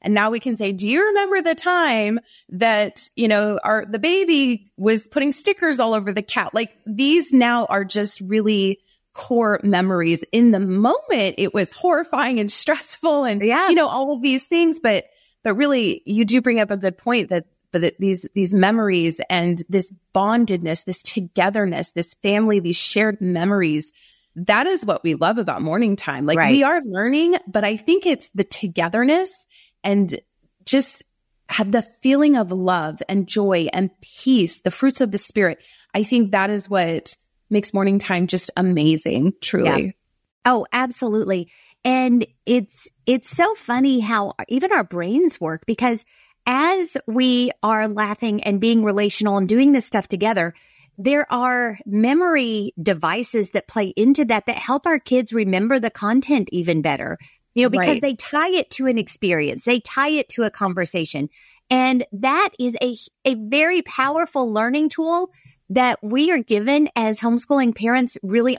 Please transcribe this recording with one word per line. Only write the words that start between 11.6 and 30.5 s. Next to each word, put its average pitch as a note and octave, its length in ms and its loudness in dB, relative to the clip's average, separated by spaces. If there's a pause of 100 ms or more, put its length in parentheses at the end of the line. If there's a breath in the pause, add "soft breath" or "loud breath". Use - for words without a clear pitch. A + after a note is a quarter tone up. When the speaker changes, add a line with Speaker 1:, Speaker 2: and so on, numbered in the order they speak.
Speaker 1:
horrifying C#4+ 680 0
and G#3 120 -2
stressful D4+ 720 -2
and, G#3 180 -2
Speaker 2:
Yeah. C#4 260 2
Speaker 1:
you F4 80 4
know, D#4+ 100 4
all C4+ 260 -2
of B3 80 -4
these C4 260 0
things. E4 340 2
But, G#3+ 260 0 (360 soft breath)
but G#3+ 120 0
really, B3+ 500 0
you G#3+ 200 2
do A#3+ 180 2
bring A#3 180 2
up G#3 100 0
a G3+ 60 -2
good F#3+ 220 -4
point A#3+ 320 -2
that, E3+ 160 -2 (240)
but E3+ 100 0
that F3 180 0
these, F#3+ 360 -2
these F#3+ 180 0
memories F#3+ 680 2 (100)
and F3 380 0
this F#3 240 -2 (220)
bondedness, G3 680 0
this - 180 -8
togetherness, F#3+ 920 -2
this - 220 -6
family, G#3 460 2
these F3 160 -2
shared G#3+ 440 0
memories, F3 720 0 (440 soft breath)
that G#3 300 0
is F#4 180 -2
what G3+ 200 -2
we D#3+ 100 0
love F3 240 0
about E3 240 -4
morning G3 340 0
time. C#3 300 -6
Like, E3 100 2
Speaker 2:
Right. E3 140 2
Speaker 1:
we C4+ 140 4
are D#4 200 0
learning, C4 520 0 (100)
but G3+ 180 -2
I G#3+ 120 -2
think F4+ 280 0
it's - 260 -2
the F#3+ 140 -2
togetherness A#3 1000 -2 (380 soft breath)
and D4 340 0 (460)